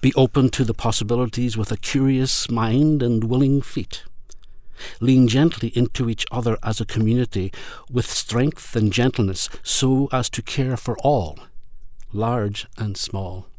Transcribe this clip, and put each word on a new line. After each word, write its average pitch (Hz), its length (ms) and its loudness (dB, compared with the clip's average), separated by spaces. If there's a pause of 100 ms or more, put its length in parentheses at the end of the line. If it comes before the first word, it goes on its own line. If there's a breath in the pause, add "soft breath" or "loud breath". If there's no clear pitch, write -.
Be 131 140 4
open 131 360 4
to - 140 0
the 113 100 0
possibilities 117 840 0
with 104 120 -2
a 110 60 -2
curious 135 720 2
mind 127 520 4
and 117 220 2
willing 135 360 4
feet. - 440 -6 (960 loud breath)
Lean 127 280 6
gently 131 400 2
into 120 400 0
each 113 220 -2
other 117 320 0
as - 180 -2
a 110 60 -2
community 110 680 0 (380 loud breath)
with 123 160 0
strength - 680 -2
and 107 180 2
gentleness 101 560 0 (140 loud breath)
so 135 480 2
as 127 200 0
to - 120 -6
care 131 340 -2
for 120 240 -4
all, 104 380 0 (760)
large 107 540 -2 (100)
and 104 200 -4
small. 95 500 -6 (120)